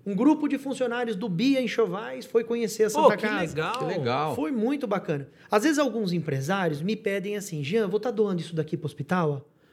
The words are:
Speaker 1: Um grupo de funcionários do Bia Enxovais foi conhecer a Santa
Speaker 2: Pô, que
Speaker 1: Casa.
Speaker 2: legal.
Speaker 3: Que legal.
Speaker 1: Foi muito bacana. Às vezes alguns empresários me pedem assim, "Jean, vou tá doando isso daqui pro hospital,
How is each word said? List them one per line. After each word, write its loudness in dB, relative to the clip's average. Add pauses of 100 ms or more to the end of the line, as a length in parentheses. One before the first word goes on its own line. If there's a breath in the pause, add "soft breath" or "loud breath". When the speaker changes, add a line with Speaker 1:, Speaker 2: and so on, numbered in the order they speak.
Speaker 1:
Um -2
grupo 4
de -2
funcionários -2
do -4
Bia 2
Enxovais -4
foi 2
conhecer 0
a 2
Santa 8
Speaker 2:
Pô, 4
que -2
Speaker 1:
Casa. 0
Speaker 2:
legal. -2
Speaker 3:
Que -4
legal. 0
Speaker 1:
Foi -2
muito -2
bacana. -2 (220 loud breath)
Às 4
vezes 2
alguns 0
empresários -2
me -2
pedem -4
assim, -6
"Jean, 0
vou 0
tá -2
doando 0
isso -8
daqui -2
pro -4
hospital, 0 (280 soft breath)